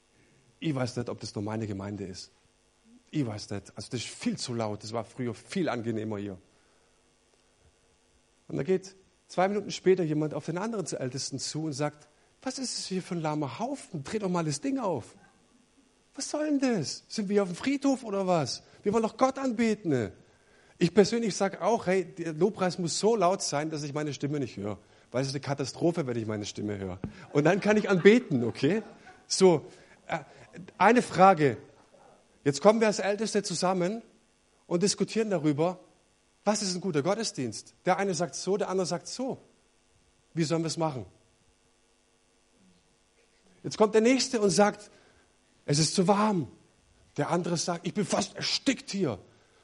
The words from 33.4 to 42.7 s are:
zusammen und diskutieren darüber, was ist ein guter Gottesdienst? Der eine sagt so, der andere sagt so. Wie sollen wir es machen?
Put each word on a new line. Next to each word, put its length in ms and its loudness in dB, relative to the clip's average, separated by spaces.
zusammen 600 -2
und 160 0
diskutieren 480 0
darüber, 480 0
was 180 2
ist 140 -4
ein 60 -6
guter 200 0
Gottesdienst? 720 -4
Der 120 4
eine 160 0
sagt 220 -4
so, 200 -2
der 140 -2
andere 160 0
sagt 220 -6
so. 340 -8
Wie 80 0
sollen 180 0
wir 60 -2
es 100 -6
machen? 300 -4